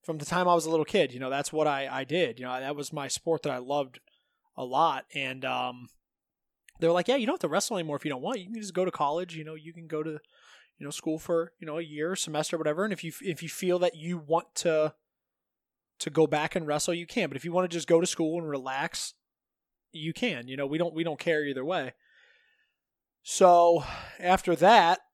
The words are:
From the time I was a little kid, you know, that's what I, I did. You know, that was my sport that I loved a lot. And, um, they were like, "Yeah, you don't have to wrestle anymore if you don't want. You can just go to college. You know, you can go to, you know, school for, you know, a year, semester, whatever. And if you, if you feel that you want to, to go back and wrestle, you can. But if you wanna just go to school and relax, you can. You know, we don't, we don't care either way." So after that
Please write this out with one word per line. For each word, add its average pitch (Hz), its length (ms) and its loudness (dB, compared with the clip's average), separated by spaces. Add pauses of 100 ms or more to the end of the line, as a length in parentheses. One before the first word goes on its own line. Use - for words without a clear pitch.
From 160 160 -6
the 151 60 -8
time 180 220 0
I 175 80 6
was 160 100 2
a 160 40 -4
little 160 160 2
kid, 151 260 2
you 123 80 -12
know, 131 100 -6
that's 139 220 -2
what 156 160 2
I, 139 240 0
I 131 140 -6
did. 131 340 -2
You 123 60 -10
know, 127 140 -6
that 135 180 -6
was 147 160 -10
my 143 160 -6
sport - 340 -4
that 147 80 -2
I 127 60 -4
loved 131 420 -4 (560)
a 131 80 -10
lot. 135 500 2
And, 131 300 -6
um, 123 460 -6 (920)
they 165 80 2
were 165 60 6
like, 175 140 2
"Yeah, 247 100 4
you 226 80 0
don't 285 80 0
have - 80 -4
to 170 60 -2
wrestle 196 300 -2
anymore 156 200 -4
if - 80 -10
you 147 60 -2
don't 127 100 -6
want. 196 180 -6
You 180 120 -14
can 226 100 -10
just 196 120 -12
go 185 120 0
to 180 60 -2
college. 165 440 -2
You 156 80 -12
know, 156 120 -12
you 160 180 -18
can 165 140 -20
go 156 160 -4
to, 156 80 -6 (680)
you 143 80 -16
know, 143 60 -10
school 160 260 -4
for, 165 420 -2
you 170 60 -16
know, 156 140 -8
a 170 40 -8
year, 151 320 -4
semester, 156 420 -2
whatever. 156 260 0
And 214 100 -2
if - 100 -8
you, 160 80 -8 (100)
if 170 220 -6
you 160 60 -10
feel 180 300 0
that 175 160 2
you 165 240 -6
want 156 380 -2
to, 156 360 2 (1040)
to - 120 -6
go 151 160 6
back 151 280 -2
and 165 120 -2
wrestle, 151 260 0
you 170 140 -6
can. 196 220 -2
But 139 60 -10
if 131 80 -8
you 170 80 -6
wanna 180 160 2
just 170 200 -6
go 170 120 8
to 180 80 4
school 165 320 -2
and 165 80 -8
relax, 135 680 -6 (760)
you 156 220 -8
can. 139 340 -4
You 131 80 -10
know, 139 120 -2
we 151 100 -2
don't, 170 160 0
we 160 100 -4
don't 160 160 -4
care 156 240 0
either 135 220 -4
way." 151 280 -4 (1300)
So 175 600 8 (360)
after 180 380 2
that 180 420 8 (140)